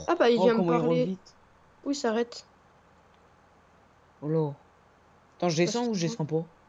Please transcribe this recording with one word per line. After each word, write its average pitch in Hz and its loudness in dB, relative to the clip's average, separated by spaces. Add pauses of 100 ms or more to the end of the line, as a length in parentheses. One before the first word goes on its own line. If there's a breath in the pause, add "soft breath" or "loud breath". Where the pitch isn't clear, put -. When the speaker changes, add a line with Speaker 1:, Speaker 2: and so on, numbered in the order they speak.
Speaker 1:
Ah 349 0
bah, 285 4
il 240 4
Speaker 2:
Oh, - 2
Speaker 1:
vient 233 6
me 226 2
Speaker 2:
comment 170 2
il 160 2
roule 160 0
Speaker 1:
parler. - 2
Speaker 2:
vite. - -8 (500)
Speaker 1:
Oui, 277 -2
il 277 -6
s'arrête. 233 -4 (1800)
Speaker 2:
Oh 147 -8
là. 156 -2 (840)
Attends, 175 0
je 160 0
Speaker 1:
Parce - -
Speaker 2:
descends 208 0
ou 226 -2
je 180 -2
Speaker 1:
que 165 -2
Speaker 2:
descends 170 -6
pas ? 156 -2 (260)